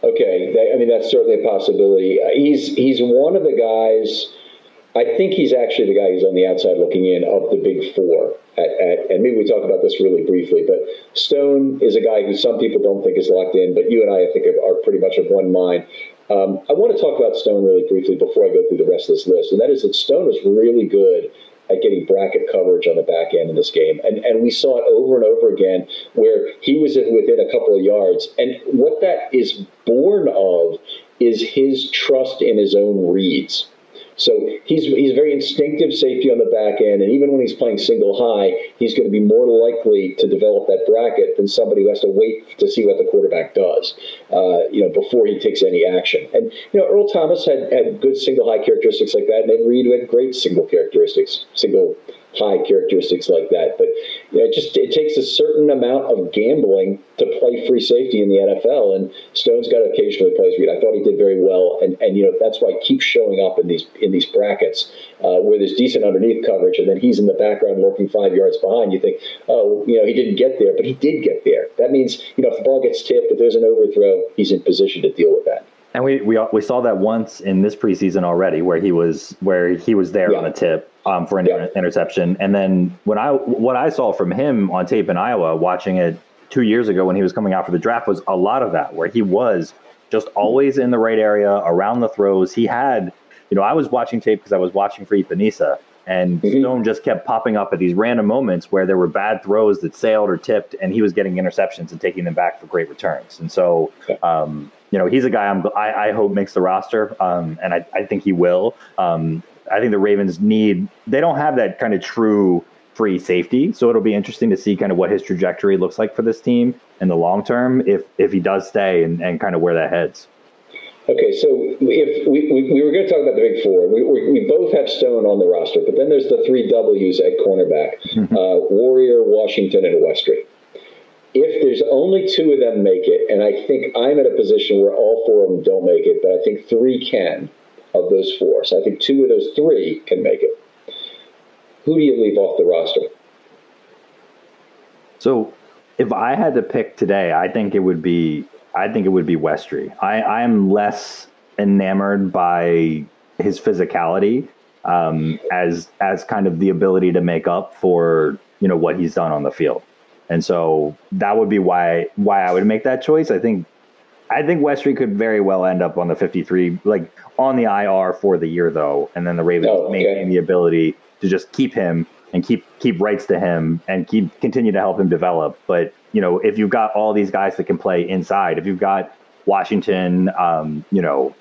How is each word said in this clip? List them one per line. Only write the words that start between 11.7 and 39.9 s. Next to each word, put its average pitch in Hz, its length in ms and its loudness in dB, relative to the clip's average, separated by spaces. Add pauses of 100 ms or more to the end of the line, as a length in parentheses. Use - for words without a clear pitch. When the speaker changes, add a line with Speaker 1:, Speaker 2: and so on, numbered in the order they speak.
Speaker 1:
is 110 160 4
a 113 40 2
guy 110 220 2
who 101 120 -2
some 117 240 0
people 107 220 0
don't 98 220 0
think 92 140 0
is 92 120 -2
locked 92 260 2
in, 92 180 2
but 113 180 2
you 117 100 4
and 101 100 4
I, 92 120 4
I 90 80 0
think, - 160 2
are, - 240 2
are 92 120 2
pretty 98 160 0
much 95 180 0
of 92 100 2
one 95 240 2
mind. 90 340 0 (440)
Um, 98 300 0 (100)
I 139 40 4
wanna 202 240 2
talk 151 220 0
about 113 160 2
Stone 101 300 0
really 92 240 4
briefly 92 260 0
before - 300 2
I 92 80 2
go 90 140 4
through 90 100 0
the - 120 2
rest - 200 -2
of - 60 6
this - 120 -4
list, 90 240 2
and 98 80 2
that 120 100 2
is 135 140 2
that 101 120 0
Stone 160 320 0
was 110 180 0
really 110 420 4
good 95 440 2 (380)
at 95 140 0
getting 98 200 0
bracket 95 480 0
coverage 90 360 2
on 85 80 2
the - 80 0
back 82 300 0
end 82 140 0
in 80 80 -4
this - 140 0
game. 78 340 0
And, - 220 0
and 113 160 2
we 120 80 2
saw 127 300 0
it 113 100 -2
over 131 260 4
and 117 80 2
over 113 300 4
again 92 340 0 (280)
where - 360 2 (100)
he 143 180 0
was 139 180 2
in, 117 160 0
within 113 260 2
a 107 120 2
couple 113 260 2
of 95 60 0
yards. 95 440 2 (120)
And 120 260 -2
what 143 360 0
that 180 300 -2
is 101 340 -2 (200)
born 160 440 2
of 87 500 0 (400)
is 113 240 2
his 135 480 -2
trust 131 500 -2
in 110 160 2
his 101 160 2
own 101 400 2
reads. - 560 -2 (460)
So - 220 0 (280)
he's, 160 180 0
he's 135 300 2
very 147 180 2
instinctive 147 600 -2
safety 131 360 0
on 117 100 2
the 113 120 2
back 107 300 0
end, 104 200 2
and 98 80 2
even 139 220 2
when 135 80 2
he's 120 140 -2
playing 113 240 -2
single 101 420 0
high, 104 320 2 (260)
he's 113 160 -2
gonna 117 140 0
be 104 140 0
more 113 260 4
likely 113 720 2